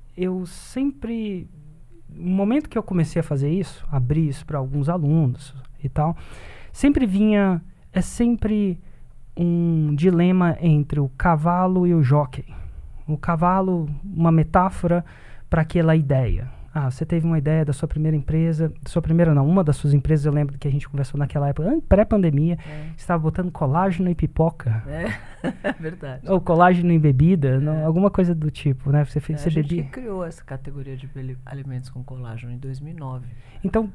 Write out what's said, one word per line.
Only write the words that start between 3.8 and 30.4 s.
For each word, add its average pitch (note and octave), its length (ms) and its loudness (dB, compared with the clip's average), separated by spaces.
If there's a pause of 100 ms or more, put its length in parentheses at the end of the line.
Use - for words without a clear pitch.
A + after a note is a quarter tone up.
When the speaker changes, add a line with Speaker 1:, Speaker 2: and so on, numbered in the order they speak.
Speaker 1:
abrir D3 380 0
isso C3 180 -8
pra D3+ 120 -6
alguns C3+ 300 -2
alunos D#3 640 0 (300)
e C#3 60 -2
tal, D#3 280 -2 (560)
sempre C#4+ 320 2
vinha... G3+ 560 2 (320)
é F#3 80 0
sempre G#3+ 800 0 (580)
um E3+ 600 2
dilema F3 640 4
entre D3+ 400 2
o C#3 80 0 (100)
cavalo F3+ 680 2
e F3 80 4
o E3 80 6
jockey. C#3+ 440 2 (640)
O D3+ 100 -2
cavalo, F3 720 0 (140)
uma E3 260 2
metáfora F3 720 2 (460)
pra D#3+ 120 4
aquela D#3+ 340 2
ideia. C3 520 0 (280)
Ah, C3+ 140 0
você D#3 160 -6
teve E3 180 0
uma E3 140 2
ideia D#3 260 2
da C#3+ 80 0
sua D3 140 -4
primeira D#3 300 0
empresa, D#3+ 560 0 (120)
sua - 160 -2
primeira D#3+ 320 4
não, C#3+ 160 4
uma F#3+ 140 6
das D3 140 2
suas C#3+ 180 2
empresas, D3 320 2
eu D3 60 2
lembro C#3+ 260 0
que - 80 -6
a C#3+ 60 0
gente C#3+ 160 -2
conversou C#3 280 -4
naquela C#3+ 320 -2
época, D3+ 200 -2
an-, D4+ 120 2
pré-pandemia, F3 760 4 (100)
Speaker 2:
É. D3+ 180 -10 (100)
Speaker 1:
estava E3+ 260 -2
botando E3 300 -2
colágeno F3 580 2
e F3 60 2
pipoca. D3 720 0
Speaker 2:
É, F3 840 -6
<laughs> - 80 -6
verdade. D3 500 -10
Speaker 1:
Ou F#3 120 2
colágeno F3 500 4
em E3 80 6
bebida, C#3+ 600 4
não, D3+ 140 0
Speaker 2:
É. D#3 100 -2
Speaker 1:
alguma F3 260 2
coisa F3 240 2
do D3+ 160 -2
tipo, C#3 400 -2
né? D3 140 4
Você C#3+ 160 -4
fez, D#3 180 -4
Speaker 2:
É, - 60 -10
Speaker 1:
você E3+ 60 0
Speaker 2:
a - 20 2
gente D#3 160 0
Speaker 1:
bebia. E3 160 -4
Speaker 2:
que C3+ 60 -12
criou G3+ 360 -8
essa - 160 -14